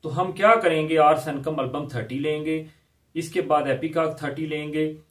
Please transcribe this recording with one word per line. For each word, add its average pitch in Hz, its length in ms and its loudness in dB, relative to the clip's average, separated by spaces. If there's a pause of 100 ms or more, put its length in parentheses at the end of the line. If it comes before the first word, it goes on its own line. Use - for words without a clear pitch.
तो 156 60 -8
हम 180 240 -2
क्या 214 240 6
करेंगे, 160 400 2
आर्सेनकम 151 640 2
एल्बम 131 280 -4
थर्टी 120 300 -6
लेंगे, 151 480 -4 (500)
इसके 165 240 -4
बाद 147 280 2
एपिकाक 156 540 -2
थर्टी 147 240 -6
लेंगे 151 520 -4 (120)